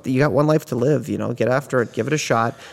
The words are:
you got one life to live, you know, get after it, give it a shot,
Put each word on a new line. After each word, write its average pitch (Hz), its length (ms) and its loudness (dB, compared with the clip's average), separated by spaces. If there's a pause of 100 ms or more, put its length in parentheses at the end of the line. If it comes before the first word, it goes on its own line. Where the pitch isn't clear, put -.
you 127 100 0
got 139 140 2
one 143 160 2
life 156 200 2
to 127 80 -4
live, 123 340 0
you 104 80 -2
know, 107 160 -4
get 117 160 0
after 131 320 0
it, 107 100 -4
give 117 160 -2
it 139 60 -2
a 156 40 2
shot, 120 380 0 (180)